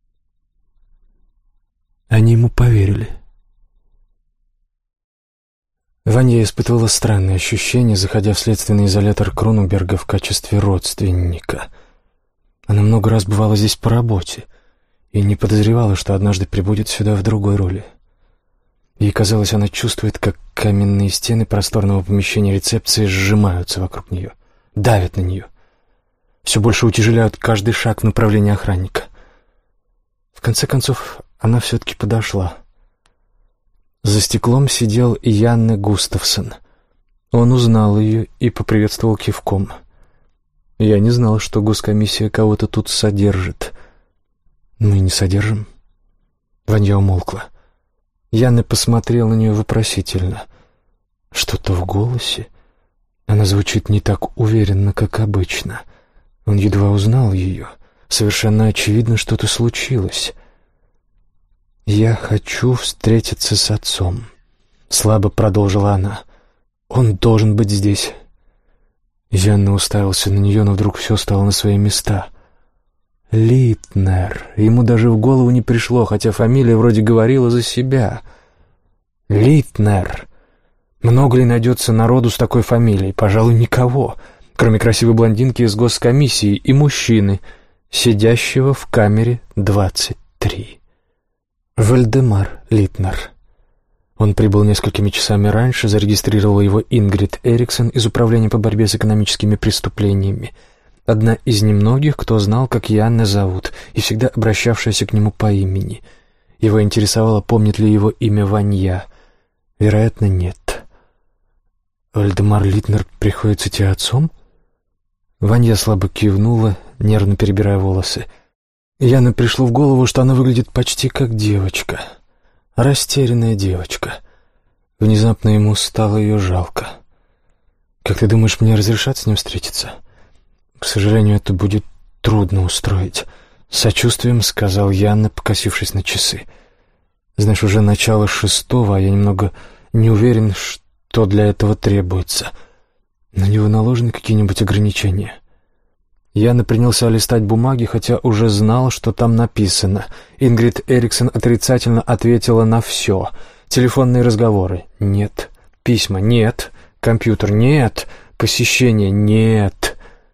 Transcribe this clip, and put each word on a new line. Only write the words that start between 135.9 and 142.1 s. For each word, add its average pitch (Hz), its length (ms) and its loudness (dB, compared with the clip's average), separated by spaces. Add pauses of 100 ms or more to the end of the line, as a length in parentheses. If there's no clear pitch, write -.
на 98 100 -4
часы. - 400 -4 (920)
«Знаешь, 104 260 2
уже 104 180 2
начало 104 460 2
шестого, 104 680 -2
а - 20 0
я 95 100 0
немного 98 420 0 (420)
не 110 160 4
уверен, 110 440 2
что - 720 -6
для 104 220 2
этого 104 280 0
требуется. 92 760 -4 (840)